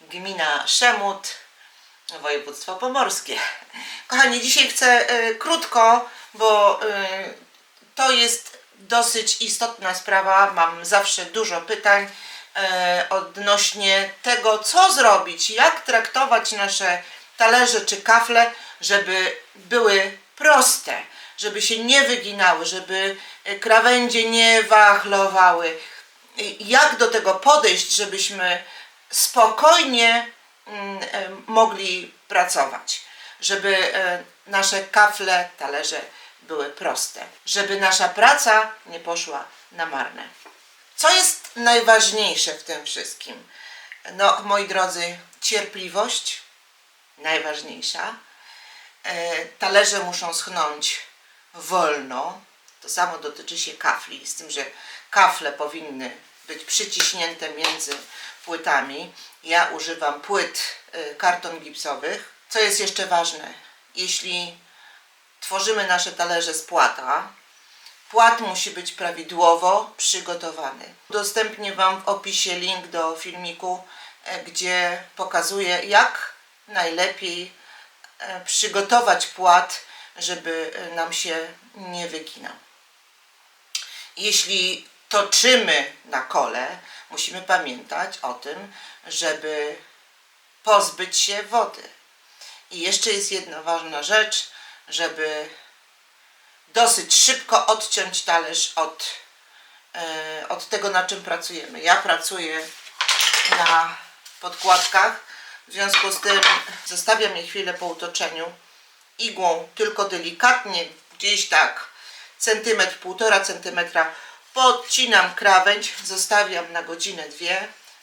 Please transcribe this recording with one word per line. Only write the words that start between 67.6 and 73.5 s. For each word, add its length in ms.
płat 300
musi 320
być 200
prawidłowo 1080
przygotowany. 960
Udostępnię 640
Wam 280
w 60
opisie 520
link 280
do 280
filmiku, 680